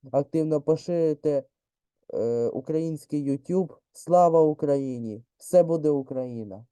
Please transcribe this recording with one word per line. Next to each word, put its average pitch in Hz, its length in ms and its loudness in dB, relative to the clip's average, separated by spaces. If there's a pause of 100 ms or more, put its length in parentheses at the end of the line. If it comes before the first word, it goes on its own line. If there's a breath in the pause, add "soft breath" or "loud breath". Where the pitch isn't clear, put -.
(120)
активно 151 480 0
поширюйте, 156 800 0 (720)
е, 117 340 -2
український 151 840 -4
YouTube. 175 440 -2 (180)
Слава 170 500 4
Україні! 135 840 -2 (120)
Все - 260 4
буде 160 280 2
Україна! 123 800 -6